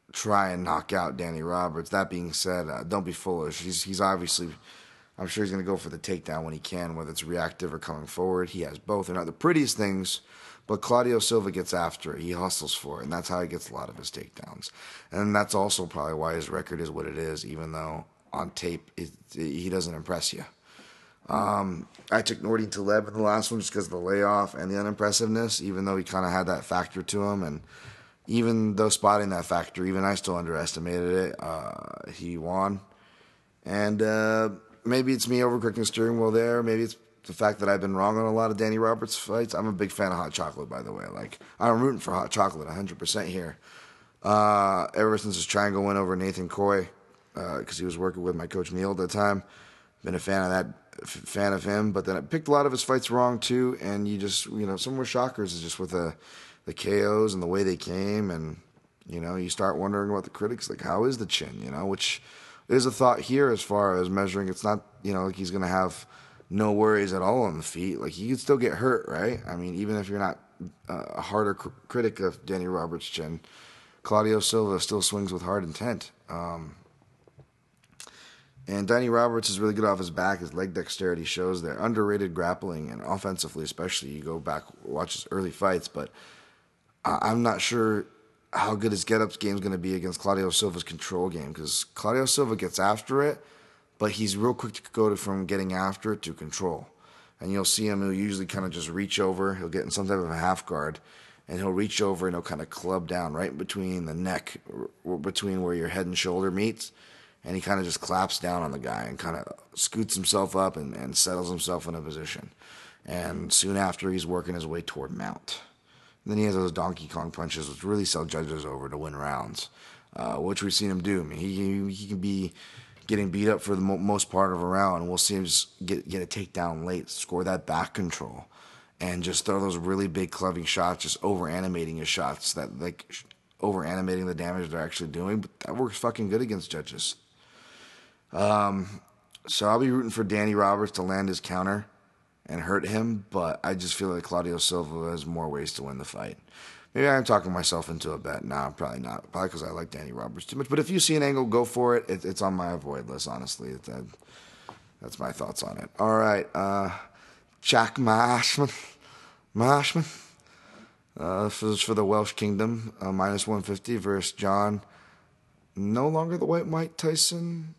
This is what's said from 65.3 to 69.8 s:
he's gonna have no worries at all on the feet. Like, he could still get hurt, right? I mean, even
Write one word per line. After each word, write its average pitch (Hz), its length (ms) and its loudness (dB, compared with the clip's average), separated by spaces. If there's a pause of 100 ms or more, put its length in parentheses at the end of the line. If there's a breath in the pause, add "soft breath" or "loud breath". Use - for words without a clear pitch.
he's 92 160 -6
gonna 95 160 0
have 92 400 2 (420 loud breath)
no 107 220 4
worries 104 420 6
at 95 80 0
all 117 220 4
on 87 140 0
the 78 60 -6
feet. 85 360 -4
Like, 76 140 -6
he 98 160 -6
could 127 100 0
still 139 180 4
get 123 160 2
hurt, 120 340 2
right? 104 400 0
I 87 80 -8
mean, 87 200 -6
even 104 220 -2